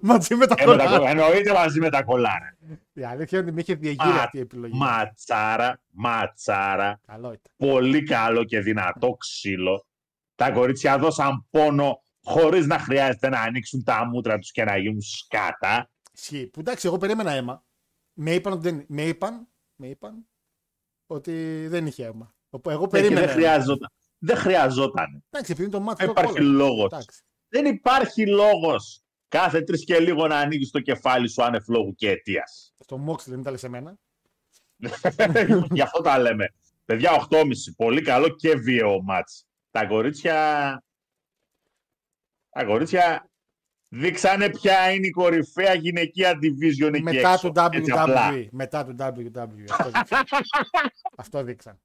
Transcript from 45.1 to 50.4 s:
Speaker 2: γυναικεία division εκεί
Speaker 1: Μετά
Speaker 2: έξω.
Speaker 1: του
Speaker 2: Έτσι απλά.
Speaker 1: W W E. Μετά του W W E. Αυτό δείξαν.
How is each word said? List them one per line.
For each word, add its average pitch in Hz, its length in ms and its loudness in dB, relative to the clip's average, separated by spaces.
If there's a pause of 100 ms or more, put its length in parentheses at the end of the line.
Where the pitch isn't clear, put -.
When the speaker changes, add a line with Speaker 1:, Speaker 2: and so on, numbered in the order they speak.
Speaker 2:
γυναικεία 170 580 0
division 151 600 0
εκεί 147 100 -2
Speaker 1:
Μετά 135 280 4
Speaker 2:
έξω. 175 200 0
Speaker 1:
του 160 100 2 (100)
Speaker 2:
Έτσι 156 200 -2
απλά. 127 380 2
Speaker 1:
W - 40 -2
W 123 100 -6
E. 104 80 -16
Μετά 135 340 -8
του 127 140 -14
W 123 340 -8
W 120 80 -12
E. 107 280 -16
Αυτό - 220 -2
δείξαν. 262 320 0 (520)